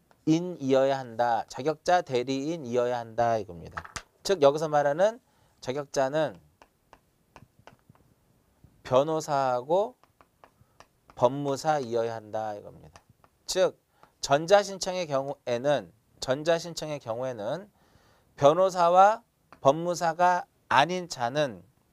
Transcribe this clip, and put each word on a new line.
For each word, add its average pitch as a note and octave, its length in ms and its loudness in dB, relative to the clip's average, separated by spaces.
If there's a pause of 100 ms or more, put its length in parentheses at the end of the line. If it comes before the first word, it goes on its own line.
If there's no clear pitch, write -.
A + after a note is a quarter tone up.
(960)
한다. A#2+ 500 -2
자격자 D#3 540 0
대리인이어야 B2+ 960 -2
한다 A#2 400 0
이겁니다. F2 440 -12 (420)
즉 F#3+ 180 -2
여기서 D3 260 4
말하는 D3+ 540 0 (400)
자격자는 C#3 760 -4 (2500)
변호사하고 D3 1120 0 (1200)
법무사이어야 C3+ 1000 -2
한다 G#2+ 420 -8
이겁니다. F#2 460 -20 (440)
즉 F3+ 360 -2 (400)
전자 E3 400 4
신청의 F#3 460 -8
경우에는, C3+ 840 -4 (280)
전자 D3+ 380 -2
신청의 D#3 420 -10
경우에는 B2 680 -8 (680)
변호사와 F3+ 880 4 (380)
법무사가 F3 840 2 (240)
아닌 E3 400 2
자는 B2 540 -4 (300)